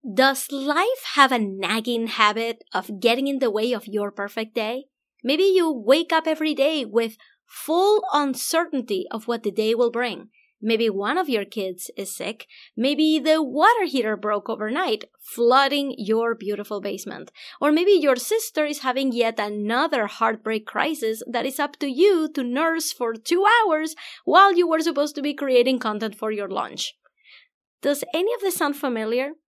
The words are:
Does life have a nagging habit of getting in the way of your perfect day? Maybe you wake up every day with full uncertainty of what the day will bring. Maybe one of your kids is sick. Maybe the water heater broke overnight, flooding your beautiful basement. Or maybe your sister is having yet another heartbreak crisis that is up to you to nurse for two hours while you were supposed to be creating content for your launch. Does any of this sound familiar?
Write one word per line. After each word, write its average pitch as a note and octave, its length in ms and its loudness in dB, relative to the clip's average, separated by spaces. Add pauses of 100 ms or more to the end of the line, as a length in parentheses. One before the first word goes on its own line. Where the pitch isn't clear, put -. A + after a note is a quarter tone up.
(140)
Does C4 360 2
life D4+ 540 -2 (120)
have C4+ 160 6
a B3 60 0
nagging A3 680 -2
habit A3+ 680 0
of G3 260 -6
getting A#3 280 2
in C#4 140 -2
the A#3+ 100 2
way A3 240 -2
of A3 120 -8
your G3+ 240 -4
perfect A3 440 -8
day? A#3+ 300 -4 (380)
Maybe D4 200 2
you F#4 280 4
wake C#4+ 440 2
up D#4+ 120 2
every D#4 280 -2
day C#4 320 0
with A3 320 -2 (260)
full G4+ 580 0 (120)
uncertainty C#4+ 960 -2
of - 180 -8
what A#3 140 -2
the G#3 80 -2
day G#3+ 240 0
will A#3 160 2
bring. A#3 400 -6 (320)
Maybe A3+ 260 2
one G3+ 300 -2
of F4 100 -2
your G#3+ 160 0
kids F#3+ 500 -8
is G3 220 -10
sick. F#3 300 -10 (280)
Maybe D4+ 440 2
the D#4 240 4
water F#4 420 4
heater A3 320 0
broke G#3 320 -4
overnight, A3+ 560 -4 (160)
flooding C4+ 760 2
your A3+ 360 0
beautiful G3+ 460 -8
basement. G3 500 -10 (300)
Or D4 100 4
maybe F4 220 4
your C#4+ 240 4
sister D#4+ 480 -2
is D4 140 -4
having C4 340 -2
yet A3+ 260 0
another G#3+ 680 -2
heartbreak A3 580 -4
crisis A3+ 680 -2
that A#3 140 -2
is C4+ 140 -4
up C#4+ 220 -4
to C#4+ 60 -2
you D#4 460 4
to C#4 100 -4
nurse D#4+ 500 -2
for A#3 200 -4
two E4+ 320 0 (160)
hours D#4 340 0 (300)
while F#4+ 320 6
you F4 100 4
were D#4+ 140 2
supposed D4 360 -2
to C#4+ 60 -6
be D4 120 -2
creating C4 460 2
content G#3+ 340 -4
for A3 160 -6
your G3+ 180 -6
launch. D3 460 -6 (880)
Does C#4+ 220 0 (100)
any F#4+ 180 0
of A#4+ 80 -6
this F#4+ 140 -2
sound C#4+ 220 -2
familiar? B3 560 -4 (160)